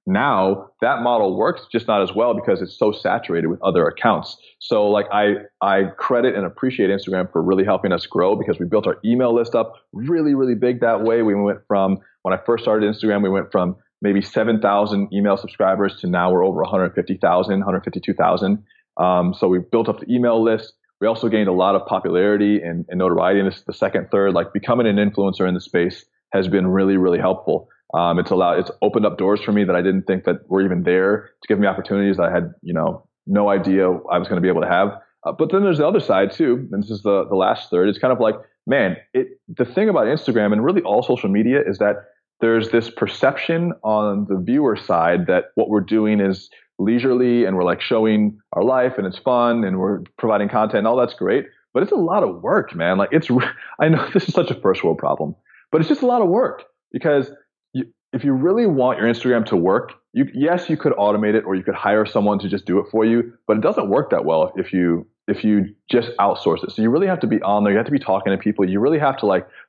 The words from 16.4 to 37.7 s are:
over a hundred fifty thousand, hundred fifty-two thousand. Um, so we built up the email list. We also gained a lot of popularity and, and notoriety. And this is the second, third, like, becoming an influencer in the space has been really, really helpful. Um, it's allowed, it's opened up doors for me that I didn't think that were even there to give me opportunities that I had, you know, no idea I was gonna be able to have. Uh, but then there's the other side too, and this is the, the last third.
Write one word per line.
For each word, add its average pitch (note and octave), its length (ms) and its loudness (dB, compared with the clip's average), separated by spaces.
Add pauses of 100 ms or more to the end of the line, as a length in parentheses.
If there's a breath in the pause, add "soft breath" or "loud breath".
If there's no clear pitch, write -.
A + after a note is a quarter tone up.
over F2+ 180 0
a E2 60 -2
hundred F#2 280 -2
fifty F#2 220 -4
thousand, F#2+ 440 0
hundred F#2+ 220 -4
fifty-two F#2 320 -6
thousand. F#2 480 0 (340 soft breath)
Um, F2+ 380 0
so G2+ 120 0
we F2+ 120 2
built A2+ 280 -2
up G#2+ 120 -4
the - 120 -10
email A#2+ 320 2
list. A2 300 -2 (260)
We G2+ 60 -2
also A2+ 240 -2
gained G#2 180 2
a F#2 60 2
lot F#2 220 2
of F#2+ 100 -2
popularity G2+ 720 2
and, E2+ 300 -6
and F2+ 80 -6
notoriety. F2+ 420 2
And G2 80 2
this F#2 100 -4
is - 80 -20
the - 80 -8
second, G2 380 -2
third, G2 220 2
like, - 180 -2
becoming A#2 360 0
an G2+ 80 2
influencer G2 520 0
in F2+ 60 0
the F2 80 -4
space - 440 -2 (280)
has F#2 140 0
been F#2 180 2
really, F#2+ 320 2
really F2+ 220 2
helpful. F2+ 480 -2 (260 soft breath)
Um, F2 260 0
it's - 120 -4
allowed, F2+ 280 2
it's F#2 120 -4 (100)
opened G#2 240 2
up G#2 120 -2
doors G2+ 240 0
for - 100 -4
me G#2 140 2
that F2+ 100 2
I F2+ 60 0
didn't F#2+ 220 0
think F#2 200 -2
that - 240 -2
were F#2+ 160 2
even F2+ 200 0
there F#2 480 0 (100)
to - 80 -12
give G2+ 100 2
me G2+ 80 2
opportunities G2 480 0
that F2 140 0
I - 20 -2
had, F2 300 -2
you - 120 -8
know, E2 320 -4 (220)
no G2+ 220 2
idea F#2+ 360 2
I F2+ 320 -2
was F2 120 -4
gonna F#2 100 -2
be F2+ 80 2
able E2+ 140 2
to D#2+ 80 -2
have. F#2+ 220 2 (340 loud breath)
Uh, D#2+ 80 -4
but D#3 180 -2
then G3 100 2
there's F3+ 180 2
the D3 60 2
other G3 140 2
side G2 320 0
too, C3+ 400 0
and G2 100 -4
this G2 80 -8
is G#2 120 -8
the, G2+ 260 0
the G2 80 -2
last F#2+ 340 0
third. F2+ 200 2